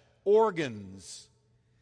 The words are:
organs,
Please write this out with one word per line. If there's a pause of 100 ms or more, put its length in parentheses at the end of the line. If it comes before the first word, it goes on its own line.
(260)
organs, (540)